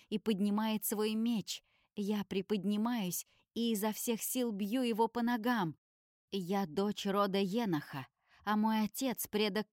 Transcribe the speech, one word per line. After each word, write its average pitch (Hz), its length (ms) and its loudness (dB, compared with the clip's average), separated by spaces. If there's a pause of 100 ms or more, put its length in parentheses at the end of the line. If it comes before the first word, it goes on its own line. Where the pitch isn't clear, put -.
и 214 100 -2
поднимает 214 680 0
свой 214 300 0
меч. 226 480 -2 (320)
Я 208 300 -2
приподнимаюсь 202 1000 -2 (280)
и 233 180 0
изо 214 200 0
всех 226 300 -4
сил 240 280 0
бью 208 320 0
его 226 240 2
по 240 160 -2
ногам. 226 540 0 (560)
Я 196 340 0
дочь 196 400 -2
рода 196 320 4
Еноха, 180 680 -2 (380)
а 214 100 2
мой 214 280 2
отец — 240 440 -2
предок 208 440 0